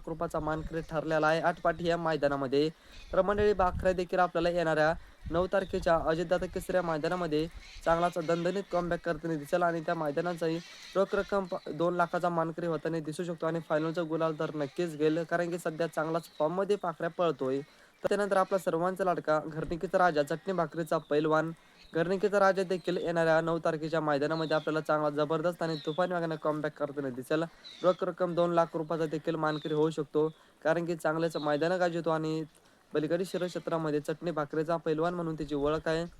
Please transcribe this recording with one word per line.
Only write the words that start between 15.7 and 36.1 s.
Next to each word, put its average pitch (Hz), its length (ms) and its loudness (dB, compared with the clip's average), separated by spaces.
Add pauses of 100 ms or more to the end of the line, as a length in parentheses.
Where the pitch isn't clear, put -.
चांगलाच 165 360 -2 (160)
फॉर्ममध्ये 180 360 2
पाखऱ्या 170 340 -2
पळतोय. 139 520 0 (420)
तर - 60 0
त्यानंतर 196 280 2
आपला 190 200 2
सर्वांचा 180 460 0
लाडका 156 420 2
घरणिकीचा 160 520 -2
राजा, 170 260 6
चटणी 165 300 -4
भाकरीचा 165 440 0
पैलवान. 156 540 2 (440)
घरणिकीचा 185 440 2
राजा 190 240 6
देखील 180 340 -2
येणाऱ्या 165 440 4
नऊ 165 180 0
तारखेच्या 160 420 0
मैदानामध्ये 151 540 0
आपल्याला 156 260 0
चांगला 151 280 0
जबरदस्त 156 540 0
आणि 160 220 -2
तुफान 180 260 0
वेगाने 170 240 -2
कमबॅक 151 440 -4
करताना 143 300 -4
दिसेल. 131 340 -2 (400)
रोख 180 200 2
रक्कम 180 320 -2
दोन 175 160 2
लाख 170 220 4
रुपयाचा 165 320 -2
देखील 160 300 -2
मानकरी 156 380 -2
होऊ 151 160 4
शकतो, 156 400 0 (340)
कारण 165 220 2
की 170 100 -2
चांगलेच 165 420 0
मैदानं 151 420 2
गाजवतो 170 300 0
आणि 160 340 0 (500)
बलगडी 160 320 0
शरीर 180 220 -2
क्षेत्रामध्ये 165 520 -2
चटणी 160 320 -4
भाकरीचा 156 460 -2
पैलवान 160 360 0
म्हणून 170 220 -4
त्याची 151 200 -4
ओळख 151 320 0
आहे. 165 180 0 (140)